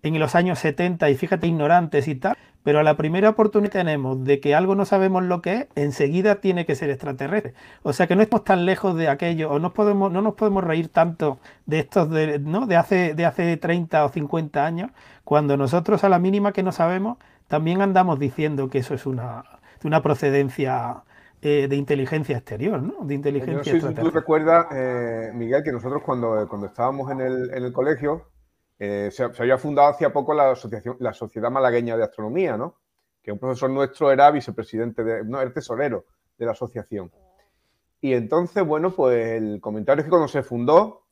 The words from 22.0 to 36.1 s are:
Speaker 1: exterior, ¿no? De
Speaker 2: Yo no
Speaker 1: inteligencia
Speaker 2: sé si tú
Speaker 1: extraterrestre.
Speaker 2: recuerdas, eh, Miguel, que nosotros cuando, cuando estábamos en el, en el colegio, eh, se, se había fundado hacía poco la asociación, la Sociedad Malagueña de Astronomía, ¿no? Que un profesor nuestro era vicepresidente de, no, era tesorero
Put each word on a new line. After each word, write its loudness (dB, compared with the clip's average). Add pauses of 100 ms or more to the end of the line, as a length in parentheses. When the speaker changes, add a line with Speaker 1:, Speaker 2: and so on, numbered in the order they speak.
Speaker 1:
exterior, -4
¿no? -8
De -4 (200)
Speaker 2:
Yo -2
no -4
Speaker 1:
inteligencia -
Speaker 2:
sé 2
si -4
tú -2
Speaker 1:
extraterrestre. -
Speaker 2:
recuerdas, 4
eh, -4
Miguel, 0
que -4
nosotros -6
cuando, -2
cuando -10
estábamos -4
en -6
el, -4
en -6
el -6
colegio, -2 (480)
eh, -4
se, -4
se -6
había 2
fundado 4
hacía 0
poco -2
la 4
asociación, -8
la -2
Sociedad -6
Malagueña 0
de 0
Astronomía, -4
¿no? -8 (460)
Que -10
un -10
profesor -4
nuestro 0
era 8
vicepresidente -6
de, -4
no, -6
era -4
tesorero -6 (340)